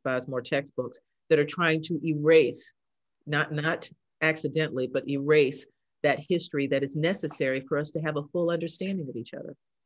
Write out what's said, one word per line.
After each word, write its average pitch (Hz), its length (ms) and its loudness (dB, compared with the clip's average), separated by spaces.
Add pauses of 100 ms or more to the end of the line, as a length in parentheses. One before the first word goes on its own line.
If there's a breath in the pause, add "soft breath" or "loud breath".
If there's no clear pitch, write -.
buys 127 240 -2
more 127 140 -4
textbooks, 139 580 -4 (300)
that 160 100 6
are 143 60 4
trying 160 380 0
to 160 220 -4
erase, 151 680 4 (520)
not, 147 280 -2
not 151 360 -2 (320)
accidentally, 151 680 0
but 131 200 -2
erase 139 580 2 (380)
that 143 160 2 (100)
history 156 380 0
that 139 160 2
is 139 120 -6
necessary 151 720 -2
for 151 100 -2
us 147 140 -4
to 165 80 -6
have 156 180 -4
a 147 140 -4
full 170 180 0
understanding 170 600 -4
of 120 60 -10
each 117 180 -10
other. - 200 -12 (320)